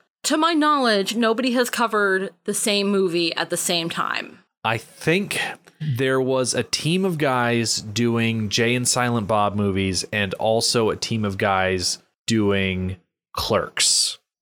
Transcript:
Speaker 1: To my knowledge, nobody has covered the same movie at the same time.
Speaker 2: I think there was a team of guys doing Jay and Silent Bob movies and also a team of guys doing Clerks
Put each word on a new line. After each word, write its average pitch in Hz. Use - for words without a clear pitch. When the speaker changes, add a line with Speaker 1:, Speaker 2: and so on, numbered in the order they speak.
Speaker 1:
To 294
my 320
knowledge, 247
nobody 233
has 247
covered 202
the 208
same 202
movie 175
at 165
the 175
same 170
time. -
Speaker 2:
I 113
think -
there 131
was 131
a 123
team 180
of 175
guys 120
doing 113
Jay 120
and 123
Silent 120
Bob 104
movies 98
and 101
also 110
a 98
team 110
of 98
guys 95
doing 95
Clerks -